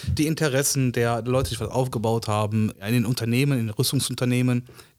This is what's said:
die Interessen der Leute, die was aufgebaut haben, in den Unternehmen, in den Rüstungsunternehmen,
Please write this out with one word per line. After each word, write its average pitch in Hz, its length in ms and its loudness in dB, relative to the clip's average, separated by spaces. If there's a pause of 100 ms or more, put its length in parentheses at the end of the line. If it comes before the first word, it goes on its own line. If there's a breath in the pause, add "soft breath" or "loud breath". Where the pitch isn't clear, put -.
die 151 220 0
Interessen 139 640 0
der 117 300 0
Leute, 127 280 0
die 113 80 -6
was 110 120 -4
aufgebaut 117 580 0
haben, 107 420 0 (160)
in 110 60 0
den 120 120 2
Unternehmen, 127 540 0
in 113 80 -2
den 107 80 -4
Rüstungsunternehmen, 123 920 0 (300 loud breath)